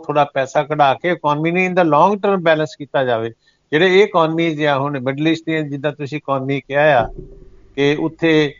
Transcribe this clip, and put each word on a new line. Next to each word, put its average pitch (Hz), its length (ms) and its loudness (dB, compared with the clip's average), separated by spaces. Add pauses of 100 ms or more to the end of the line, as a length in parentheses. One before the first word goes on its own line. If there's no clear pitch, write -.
ਥੋੜ੍ਹਾ 147 200 0
ਪੈਸਾ 139 380 -4
ਕਢਾ 143 300 2
ਕੇ 165 160 -4
ਇਕਨੋਮੀ 156 420 -2
ਨੂੰ 180 140 0
in 185 60 -4
the 180 120 2
long 165 300 4
term 196 240 0
balance 156 400 0
ਕੀਤਾ 139 260 -4
ਜਾਵੇ। 117 280 -2 (400)
ਜਿਹੜੇ 180 280 4
ਇਹ 202 40 6
ਇਕਨੋਮੀਜ਼ 165 640 0
ਆ 143 120 2
ਹੁਣ 143 220 -4
ਮਿਡਲ 135 280 -4
ਈਸਟ 160 180 0
ਦੀਆਂ, 160 160 -2
ਜਿੱਦਾਂ 143 300 -6
ਤੁਸੀਂ 143 260 -10
ਇਕਨੋਮੀ 139 440 -4
ਕਿਹਾ 143 380 2
ਆ 110 140 -2 (640)
ਕਿ 143 240 0
ਉੱਥੇ 156 600 0